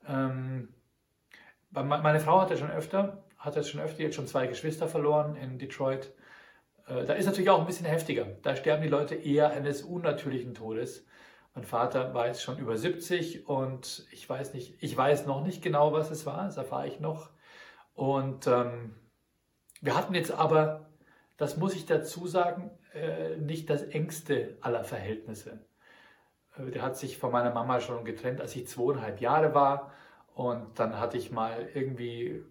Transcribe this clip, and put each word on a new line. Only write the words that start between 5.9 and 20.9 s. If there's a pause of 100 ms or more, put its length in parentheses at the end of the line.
Äh,
da
ist
natürlich
auch
ein
bisschen
heftiger. (160)
Da
sterben
die
Leute
eher
eines
unnatürlichen
Todes. (520)
Mein
Vater
war
jetzt
schon
über
siebzig
und
ich
weiß
nicht,
ich
weiß
noch
nicht
genau,
was
es
war,
das
erfahre
ich
noch. (640)
Und,
ähm, (840)
wir
hatten
jetzt
aber, (480)